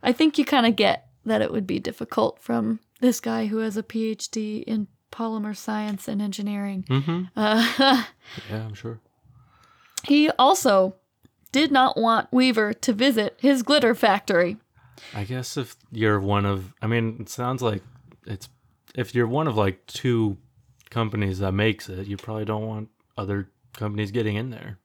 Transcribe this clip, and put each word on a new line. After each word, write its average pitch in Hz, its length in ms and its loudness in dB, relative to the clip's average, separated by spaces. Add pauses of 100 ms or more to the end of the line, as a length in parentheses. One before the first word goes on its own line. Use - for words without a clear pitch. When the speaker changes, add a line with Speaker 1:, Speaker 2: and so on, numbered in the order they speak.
Speaker 1:
I 247 120 2
think 311 240 2
you 285 80 2
kinda 233 260 4
get 196 360 0 (180)
that 214 160 2
it - 100 -2
would 196 160 -4
be - 120 -2
difficult 226 600 -4
from 226 380 -2 (220)
this 247 180 2
guy 226 280 -4
who 214 100 -4
has 220 180 -4
a 220 80 -6
P 220 260 -4
H 214 220 -8
D 214 340 -6
in 214 220 -4 (240)
polymer 220 440 -6
science 214 520 -6
and 208 140 -4
engineering. 202 680 -6
Speaker 2:
Mm-hmm. 156 340 0 (120)
Speaker 1:
Uh, 220 300 2 (120)
<laughs> 269 280 4 (440)
Speaker 2:
Yeah, 110 160 -6
I'm 107 80 -10
sure. 113 280 -12 (1000)
Speaker 1:
he 294 260 6 (100)
also 214 560 6 (560)
did 285 200 2
not 262 260 4
want 226 340 0
Weaver 240 420 2
to - 200 -2
visit 220 480 2
his 269 220 4
glitter 247 300 4
factory. 196 640 2 (560)
Speaker 2:
I 104 120 -6
guess 127 320 -8
if 123 180 -8 (160)
you're 107 280 2
one 101 260 0
of, 95 360 -2
I 110 60 -2
mean, 113 340 0
it 104 80 -14
sounds 127 320 -4
like 107 220 -2 (420)
it's, - 220 -10 (480)
if 123 200 -6
you're 120 120 2
one 147 200 -2
of, 120 100 -2
like, 98 300 -2
two 113 500 -2 (520)
companies 104 500 -4
that 98 140 -2
makes 104 360 0
it, 95 180 -10
you 101 100 -6
probably 110 280 -8
don't 107 220 -4
want 110 220 -10 (280)
other 101 320 -6 (240)
companies 104 380 -6
getting 107 240 -2
in 117 160 -4
there 101 340 -16